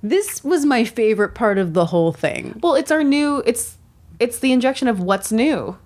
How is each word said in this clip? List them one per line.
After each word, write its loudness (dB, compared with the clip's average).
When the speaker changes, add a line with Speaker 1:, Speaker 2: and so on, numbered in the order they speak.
Speaker 1:
This -2
was 2
my 4
favorite 0
part 0
of -2
the 2
whole 2
thing. -6
Speaker 2:
Well, 2
it's 0
our 2
new, 0
it's, -4
it's -2
the 2
injection 0
of -2
what's -2
new. 0